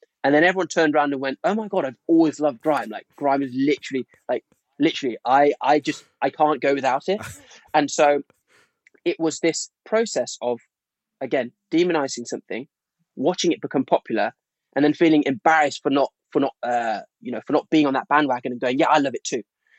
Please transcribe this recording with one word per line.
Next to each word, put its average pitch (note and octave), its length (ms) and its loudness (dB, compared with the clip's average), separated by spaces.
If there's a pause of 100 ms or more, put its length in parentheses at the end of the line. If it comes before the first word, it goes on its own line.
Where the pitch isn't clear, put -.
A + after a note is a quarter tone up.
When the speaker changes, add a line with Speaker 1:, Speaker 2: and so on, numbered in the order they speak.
(240)
Speaker 1:
And C#3 120 4
then D#3 80 6
everyone F3+ 240 2
turned D#3+ 260 2
around D3 200 0
and C3+ 80 -6
went, C3+ 220 -6
"Oh F#3+ 120 0
my G#3+ 120 -6
God, F#3+ 160 -2
I've B2+ 220 -8
always E3 340 4
loved D3 220 -2
grime. C3+ 280 -2
Like, G#2 260 -12
grime C#3 260 0
is C3+ 140 -6
literally, C3+ 500 -2 (240)
like, B2 160 -4 (340)
literally, C#3 460 -2
I, C#3 340 4
I D3 200 2
just, - 260 -6 (160)
I C#3 80 0
can't D3+ 320 0
go C#3 120 2
without C3+ 360 -2
it." G3 100 0 (280)
Speaker 2:
<laughs> - 260 -12
Speaker 1:
And D3 160 2
so D3 320 2 (840)
it E3+ 160 -2
was D#3+ 200 -2
this - 320 -2 (120)
process A3 600 -2
of, A#2+ 160 -2 (600)
again, B2+ 300 -2 (200)
demonising D#3 560 0
something, A2+ 400 -10 (480)
watching F3 360 0
it - 100 -4
become C#3 220 -2
popular, A2+ 480 -2 (440)
and C#3 100 2
then D3+ 80 4
feeling D#3+ 320 4
embarrassed D3 560 0
for D3 80 -4
not, C#3 220 0 (180)
for D3+ 100 -2
not, C3+ 220 -2
uh, A#2 380 -2 (200)
you B2 120 -12
know, A2+ 160 -8
for C3+ 60 -2
not - 180 0
being D3+ 160 4
on C3+ 60 0
that C3 140 -4
bandwagon C3+ 440 0
and B2 100 -10
going, C3 160 0
"Yeah, D#3+ 140 2
I D#3 80 4
love C3+ 160 -2
it - 80 -12
too." B2 180 -6 (380)